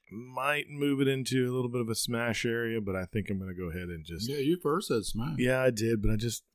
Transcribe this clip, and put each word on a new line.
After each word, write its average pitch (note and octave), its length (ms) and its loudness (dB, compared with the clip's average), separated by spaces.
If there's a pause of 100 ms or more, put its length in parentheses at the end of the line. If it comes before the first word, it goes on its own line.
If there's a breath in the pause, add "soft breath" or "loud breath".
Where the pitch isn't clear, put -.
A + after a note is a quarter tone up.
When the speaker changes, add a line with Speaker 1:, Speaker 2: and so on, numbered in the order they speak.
(100)
Speaker 1:
might B2+ 580 -2
move C#3+ 320 0
it C#3 80 6
into B2+ 380 2
a B2 80 -2
little B2+ 160 0
bit B2 100 -2
of A2+ 80 0
a A2 60 0
smash A#2 500 -2
area, A#2 360 0
but G2 160 -2
I F#2 80 -2
think G2 240 -4
I'm G2 100 -2
gonna F#2+ 160 -6
go F2 160 -4
ahead F2 180 -6
and E2 160 -8
just E2+ 240 -6
Speaker 2:
Yeah, C#3+ 100 -2
you D3 240 2
first D#3 260 0
said A2+ 160 2
smash. B2+ 340 -2
Speaker 1:
Yeah, B2+ 240 4
I C3 80 6
did, A2+ 320 2
but G#2+ 80 4
I G#2+ 60 4
just A2 280 -4 (100)